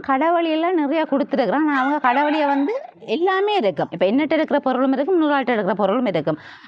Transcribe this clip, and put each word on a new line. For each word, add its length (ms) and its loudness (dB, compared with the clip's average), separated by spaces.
கடவழியெல்லாம் 680 0
நிறைய 360 0
கொடுத்துருக்குறேன். 580 0
ஆனா 180 0
அவங்க 280 0
கடவழியை 340 2
வந்து 340 0
எல்லாமே 560 0
இருக்கும். 360 0
இப்ப 140 0
என்னட்ட 280 2
இருக்கிற 260 0
பொருளும் 340 0
இருக்கும், 220 0
இன்னொரு 180 2
ஆள்கிட்ட 160 0
இருக்கிற 240 0
பொருளும் 320 0
இருக்கும். 320 -2